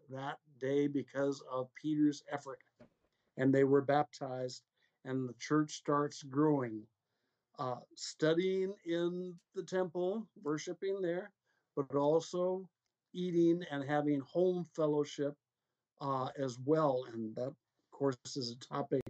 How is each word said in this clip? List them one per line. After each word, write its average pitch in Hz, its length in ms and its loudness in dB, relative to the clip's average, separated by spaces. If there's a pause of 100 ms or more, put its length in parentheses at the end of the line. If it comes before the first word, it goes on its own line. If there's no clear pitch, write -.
(100)
that 139 280 -8 (200)
day 139 280 2
because 139 640 -2
of 127 240 -4
Peter's 151 480 0 (100)
effort. 135 260 -8 (800)
And 135 180 4
they 139 100 6
were 139 180 6
baptized, 131 800 -2 (420)
and 131 240 -2
the 117 100 -12
church 151 360 0
starts 147 480 0
growing, 135 600 2 (760)
uh, 127 220 -4 (140)
studying 185 800 0 (120)
in 175 480 -2 (200)
the 190 80 -6
temple, 180 640 -2 (160)
worshiping 180 600 -4
there, 180 280 -2 (460)
but 135 180 -2
also 175 720 2 (480)
eating 175 560 4
and 143 180 -2
having 147 320 2
home 175 440 2 (120)
fellowship, 147 580 0 (640)
uh, 135 360 -2
as 131 280 -4
well. 143 480 4
And 110 240 -6
that, 123 100 -4
of 143 80 -8 (360)
course, 139 260 0 (200)
is 123 140 -6
a 127 240 -12
topic 143 360 -2